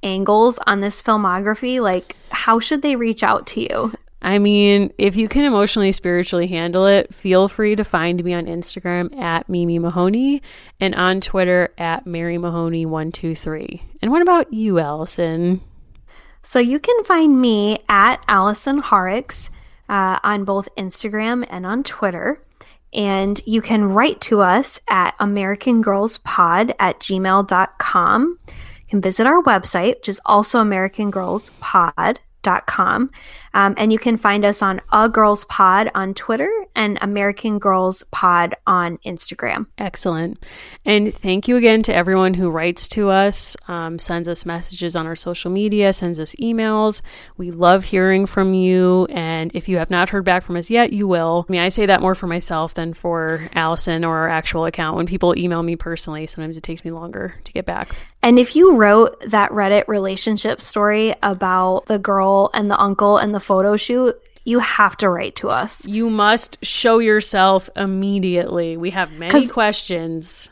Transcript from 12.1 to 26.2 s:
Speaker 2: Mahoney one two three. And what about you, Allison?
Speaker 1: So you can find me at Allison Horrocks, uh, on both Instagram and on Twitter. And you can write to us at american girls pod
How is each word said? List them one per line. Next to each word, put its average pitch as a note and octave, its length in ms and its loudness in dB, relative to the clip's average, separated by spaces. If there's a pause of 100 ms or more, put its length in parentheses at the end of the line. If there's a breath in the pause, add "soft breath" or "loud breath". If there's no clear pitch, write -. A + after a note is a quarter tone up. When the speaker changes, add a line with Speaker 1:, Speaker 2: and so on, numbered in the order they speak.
Speaker 2:
Mahoney E3 480 -4
one D#3+ 260 -4
two E3 220 -6
three. - 480 -10 (180)
And A3 120 -2
what E4+ 100 4
about F4 300 2
you, A3 260 0
Allison? E3 840 -2 (840 soft breath)
Speaker 1:
So - 160 0
you B3 180 2
can A#4 260 2
find D#4+ 360 2
me G#3+ 480 0
at G#3 400 2
Allison G#3+ 500 0
Horrocks, G3+ 720 -2 (380 soft breath)
uh, F#3+ 340 0
on G3+ 220 0
both G3 320 -2
Instagram G#3+ 720 -4
and F3+ 160 -10
on A#3 160 -4
Twitter. G#3 580 -4 (540 soft breath)
And G3 520 -2
you A3 160 0
can G#3+ 260 2
write A3 340 2
to G#3 200 2
us F#3+ 440 2
at F#3 320 0
american G3+ 640 0
girls G#3 380 0
pod F#3 600 0